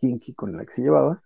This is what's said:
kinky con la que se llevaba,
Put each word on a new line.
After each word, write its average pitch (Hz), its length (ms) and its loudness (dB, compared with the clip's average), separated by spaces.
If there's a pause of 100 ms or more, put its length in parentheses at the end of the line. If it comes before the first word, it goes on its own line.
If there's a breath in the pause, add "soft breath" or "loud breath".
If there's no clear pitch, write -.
kinky 127 340 -4
con 98 220 -10
la - 80 -10
que - 80 -18
se 123 100 -6
llevaba, 147 440 2